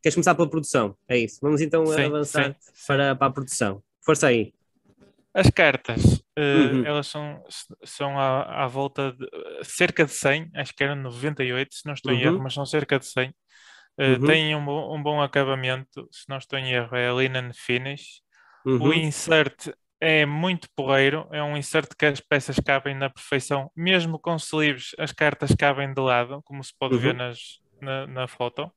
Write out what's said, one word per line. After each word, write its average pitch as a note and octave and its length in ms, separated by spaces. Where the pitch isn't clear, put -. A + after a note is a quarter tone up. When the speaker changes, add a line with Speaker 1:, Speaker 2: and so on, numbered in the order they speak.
Speaker 1:
Queres D#3 120
começar E3+ 220
pela E3 140
produção? C3 460
É B2+ 100
isso. A2+ 240
Vamos C#3+ 180
então D#3+ 280
Speaker 2:
Sim, D#3 180
Speaker 1:
avançar D3 440
Speaker 2:
sim, C#3+ 120
sim. - 260
Speaker 1:
para, C#3 280
para C3+ 120
a B2+ 40
produção. G#2+ 500
Força D#3 220
aí. A#2 260
Speaker 2:
As F#3+ 160
cartas, - 720
eh, C#3+ 400
Speaker 1:
Uhum. B2+ 80
Speaker 2:
elas D3 220
são, D3 360
são C#3 340
à, C3+ 460
à C3 40
volta C3+ 440
de, B2+ 140
eh, - 380
cerca - 420
de C#3 80
cem, D#3 420
acho C#3+ 180
que - 80
eram C#3+ 140
noventa C3+ 480
e B2 80
oito, C3 240
se - 100
não D3 80
estou C3+ 200
em A#2+ 80
erro, D#3+ 160
Speaker 1:
Uhum. C3+ 60
Speaker 2:
mas C3 100
são C#3 120
cerca C#3+ 320
de - 80
cem. C3 300
Eh, C3+ 180
Speaker 1:
Uhum. B2+ 100
Speaker 2:
têm D#3 300
um D3 80
bo-, C#3+ 320
um D3 80
bom D3 180
acabamento, C3 880
se - 200
não C3+ 80
estou C3+ 200
em C3 140
erro, B2 240
é B2 140
a B2 40
linen B2+ 400
finish. C3 680
Speaker 1:
Uhum. C3 180
Speaker 2:
O C#3+ 120
insert D#3 720
é D#3 260
muito D#3+ 480
porreiro, C3+ 600
é D3+ 100
um D3 140
insert D3 400
que - 80
as C#3+ 160
peças C#3 340
cabem C#3 300
na C3+ 140
perfeição, C#3 680
mesmo E3 420
com E3+ 200
sleeves, D3 600
as D3+ 140
cartas D3 420
cabem C#3 400
de C3+ 80
lado, B2+ 440
como C#3 180
se - 160
pode C3 180
ver B2+ 140
Speaker 1:
Uhum. B2 60
Speaker 2:
nas, B2 220
na, C3+ 260
na B2+ 220
foto. C3+ 480